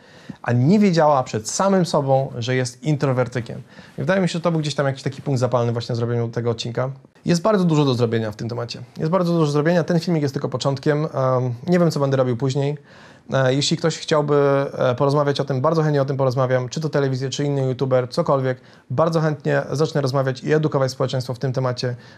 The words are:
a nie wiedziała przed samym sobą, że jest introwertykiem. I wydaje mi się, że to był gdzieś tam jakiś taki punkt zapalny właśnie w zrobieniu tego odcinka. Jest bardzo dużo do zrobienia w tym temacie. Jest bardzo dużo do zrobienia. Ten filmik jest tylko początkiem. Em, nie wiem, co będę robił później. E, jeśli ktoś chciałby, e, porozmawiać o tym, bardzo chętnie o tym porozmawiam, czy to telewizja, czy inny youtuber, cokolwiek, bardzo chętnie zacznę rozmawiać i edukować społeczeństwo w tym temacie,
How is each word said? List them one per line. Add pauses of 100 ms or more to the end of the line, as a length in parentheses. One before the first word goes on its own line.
(420)
a
nie
wiedziała
przed
samym
sobą,
że
jest
introwertykiem. (360)
I
wydaje
mi
się,
że
to
był
gdzieś
tam
jakiś
taki
punkt
zapalny
właśnie
w
zrobieniu
tego
odcinka. (340)
Jest
bardzo
dużo
do
zrobienia
w
tym
temacie. (160)
Jest
bardzo
dużo
do
zrobienia.
Ten
filmik
jest
tylko
początkiem.
Em, (140)
nie
wiem,
co
będę
robił
później. (560)
E,
jeśli
ktoś
chciałby, (420)
e,
porozmawiać
o
tym,
bardzo
chętnie
o
tym
porozmawiam,
czy
to
telewizja,
czy
inny
youtuber,
cokolwiek, (280)
bardzo
chętnie (100)
zacznę
rozmawiać
i
edukować
społeczeństwo
w
tym
temacie, (220)